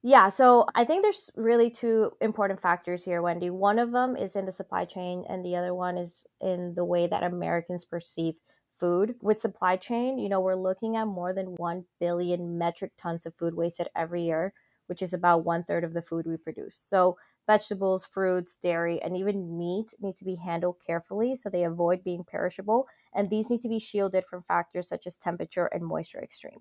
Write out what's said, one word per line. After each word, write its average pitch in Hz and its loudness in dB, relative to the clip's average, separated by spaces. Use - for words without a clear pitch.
Yeah, 240 10
so 247 8
I 240 6
think 339 2
there's - 2
really 233 4
two 226 2
important 208 0
factors 180 0
here, 175 -2
Wendy. 175 0
One 196 2
of 240 0
them 254 0
is 202 -4
in 190 -2
the 190 -6
supply 180 -4
chain, 180 -8
and 185 -8
the 180 -4
other 180 -2
one 180 -4
is 175 -8
in 180 -4
the 180 -2
way 175 2
that 180 -2
Americans 175 -4
perceive 165 -6
food. 185 0
With 214 2
supply 185 0
chain, 247 -2
you 208 -4
know, 196 2
we're 185 0
looking 190 -2
at 220 -2
more 180 -4
than 185 -6
one 175 -6
billion 175 -2
metric 170 -4
tons 170 -6
of 165 -12
food 170 -4
wasted 170 -4
every 170 -4
year, 170 -2
which 175 -8
is 180 -4
about 170 4
one 170 0
third 170 -2
of 165 -6
the 170 -4
food 165 -4
we 165 -4
produce. - -12
So 185 4
vegetables, 190 2
fruits, 185 -2
dairy, 170 0
and 180 -4
even 190 -4
meat 180 -4
need 196 -8
to - -16
be 185 -4
handled 175 -4
carefully 202 -2
so 254 -6
they 180 0
avoid 170 2
being 180 -6
perishable. 202 0
And 202 0
these 214 0
need 240 0
to 233 -6
be 220 -2
shielded 190 -2
from 180 -14
factors 175 -2
such - -8
as 175 -8
temperature 175 -4
and 170 -4
moisture 160 -6
extreme. - -14